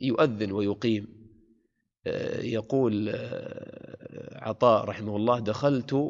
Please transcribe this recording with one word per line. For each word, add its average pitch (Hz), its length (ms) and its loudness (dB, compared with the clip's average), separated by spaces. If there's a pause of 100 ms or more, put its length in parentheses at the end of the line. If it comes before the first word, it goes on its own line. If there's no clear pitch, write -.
يؤذن 117 500 2
ويقيم. 101 680 -2 (880)
آه، - 340 -4
يقول، 113 680 0
آه، - 1300 -12
عطاء 110 420 6
رحمه 101 300 -4
الله: 117 240 2
"دخلت 123 540 0 (160)